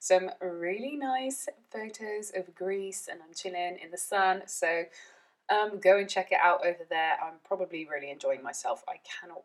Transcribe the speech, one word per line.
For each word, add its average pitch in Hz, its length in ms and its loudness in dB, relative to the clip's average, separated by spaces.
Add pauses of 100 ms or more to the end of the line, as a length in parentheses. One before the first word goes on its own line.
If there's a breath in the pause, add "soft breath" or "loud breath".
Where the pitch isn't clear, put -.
some 185 320 4 (100)
really 185 540 -4
nice 262 540 -2 (200)
photos 214 640 -8
of 180 220 -8
Greece, 190 560 -6
and 175 100 -12
I'm 160 140 -20
chilling 180 480 -4
in 165 80 -16
the 175 60 -8
sun, 190 480 2
so, 170 400 0 (640 loud breath)
um, 208 320 2
go 190 160 10
and 196 100 0
check 190 240 -2
it - 100 6
out 175 240 6
over 175 240 0
there. 160 320 2
I'm 165 220 -6
probably 180 420 -4
really 143 240 -8
enjoying 135 320 -2
myself. - 460 -6
I - 160 -8
cannot - 420 -14